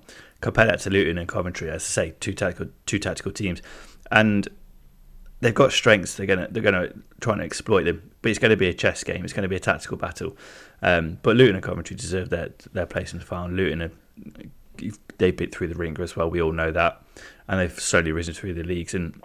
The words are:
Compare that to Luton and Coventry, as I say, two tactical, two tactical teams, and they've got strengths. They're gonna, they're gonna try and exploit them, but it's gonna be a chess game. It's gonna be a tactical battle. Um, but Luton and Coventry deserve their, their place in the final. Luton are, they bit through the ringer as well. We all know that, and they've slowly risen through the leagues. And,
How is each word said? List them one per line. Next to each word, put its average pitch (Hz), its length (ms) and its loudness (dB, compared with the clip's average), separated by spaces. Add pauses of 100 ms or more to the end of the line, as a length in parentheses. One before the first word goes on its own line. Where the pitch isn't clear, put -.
(400)
Compare 110 260 2
that 90 140 2
to 98 100 -4
Luton 87 280 4
and 87 100 -6
Coventry, 87 400 -6
as 80 140 -6
I - 40 -6
say, 82 340 -2
two 101 120 -4
tactical, 92 400 -4 (120)
two 101 160 -2
tactical 92 320 -6
teams, 90 280 -4 (520)
and 107 340 4 (920)
they've 117 120 2
got 135 200 4
strengths. 101 420 4
They're 98 120 -6
gonna, 95 220 0
they're 110 140 -6
gonna 98 300 2 (280)
try 117 120 2
and 101 100 -4
exploit 90 420 2
them, 85 280 -2 (100)
but 117 80 2
it's 101 80 0
gonna 110 180 6
be - 120 4
a 87 60 0
chess - 280 0
game. 87 220 -4
It's - 80 -8
gonna 98 160 -2
be 92 80 -2
a 92 40 -4
tactical - 360 -2
battle. - 400 -8 (500)
Um, 85 360 2
but 117 140 4
Luton 120 200 8
and 92 80 -6
Coventry 87 320 -6
deserve 87 340 -4
their, 85 240 -4 (180)
their 90 140 -2
place - 260 -6
in 87 60 -8
the 85 60 -12
final. 87 300 -6
Luton 82 280 0
are, 82 80 -6 (1300)
they 92 120 4
bit 87 240 -4
through 90 140 -4
the 82 60 -8
ringer 85 280 -4
as 85 140 -8
well. 85 140 0
We 85 120 0
all 80 100 2
know 80 200 0
that, 82 300 0 (460)
and 95 120 0
they've 87 200 -2
slowly 82 320 2
risen 85 220 -4
through 95 200 -8
the 85 80 -6
leagues. 85 320 -4
And, 87 300 -4